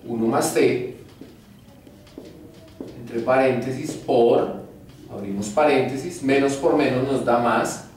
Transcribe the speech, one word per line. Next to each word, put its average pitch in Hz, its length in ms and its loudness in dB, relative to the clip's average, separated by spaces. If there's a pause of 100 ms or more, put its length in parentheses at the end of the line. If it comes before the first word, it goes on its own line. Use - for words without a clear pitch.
uno 113 200 -2
más 156 260 0
t, - 420 2 (2000)
entre 117 200 -8
paréntesis, 127 720 0
por, - 680 2 (500)
abrimos 101 360 -8
paréntesis, 131 760 0
menos 139 320 2
por 160 220 2
menos 131 360 0
nos 120 140 0
da 120 140 4
más 117 460 -2 (100)